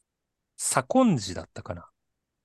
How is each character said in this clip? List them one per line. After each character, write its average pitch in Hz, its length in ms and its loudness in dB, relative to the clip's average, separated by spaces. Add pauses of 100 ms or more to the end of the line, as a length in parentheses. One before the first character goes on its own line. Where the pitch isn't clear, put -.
(580)
左 - 300 0
近 233 320 4
寺 95 160 -8
だ - 80 -8
っ - 100 -18
た - 80 -14
か - 140 -10
な。 - 160 -18 (540)